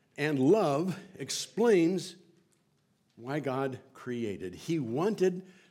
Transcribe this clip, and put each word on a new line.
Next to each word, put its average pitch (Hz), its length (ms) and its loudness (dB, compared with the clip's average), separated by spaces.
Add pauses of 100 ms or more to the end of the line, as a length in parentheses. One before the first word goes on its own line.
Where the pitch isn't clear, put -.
(160)
and 147 220 0
love 160 580 2 (220)
explains 180 960 0 (1000)
why 135 240 -6
God 135 380 -2 (140)
created. 107 640 -6
He 165 240 -4
wanted 180 640 0 (280)